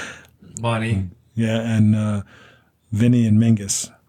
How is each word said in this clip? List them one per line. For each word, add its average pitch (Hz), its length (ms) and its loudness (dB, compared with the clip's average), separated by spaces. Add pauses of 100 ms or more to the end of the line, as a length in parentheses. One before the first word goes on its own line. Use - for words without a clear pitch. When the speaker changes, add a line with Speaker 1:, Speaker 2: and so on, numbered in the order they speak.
(600)
Speaker 1:
Monty. 110 480 -2 (280)
Speaker 2:
Yeah, 113 260 -2
and, 110 340 2
uh, 107 260 -2 (720)
Vinny 120 360 2
and 107 120 4
Mingus. 110 520 0 (180)